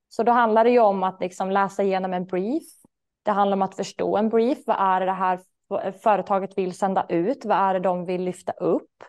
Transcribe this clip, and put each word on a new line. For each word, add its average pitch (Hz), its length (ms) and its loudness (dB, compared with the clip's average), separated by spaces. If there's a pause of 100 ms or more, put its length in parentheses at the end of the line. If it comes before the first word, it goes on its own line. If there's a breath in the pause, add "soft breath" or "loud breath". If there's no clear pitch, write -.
Så - 140 -6
då 233 100 2
handlar 226 320 4
det 240 60 4
ju 240 100 6
om 196 220 2
att 185 180 -4
liksom 185 300 -6
läsa 196 320 0
igenom 190 300 -2
en 180 140 -4
brief. 202 360 -4 (600)
Det - 80 -4
handlar 202 260 2
om 196 60 0
att 190 140 -6
förstå 190 400 -4
en 214 120 2
brief. 233 380 0
Vad 220 140 0
är 185 260 2
det 185 60 0
här 185 280 -2 (440)
f-, 190 180 -6
företaget 190 560 0
vill 180 140 -2
sända 190 360 -2
ut? 185 360 -2
Vad 202 120 0
är 190 180 2
det 185 60 -2
de 180 260 -2
vill 180 180 -4
lyfta - 280 -8
upp? - 380 -2 (180)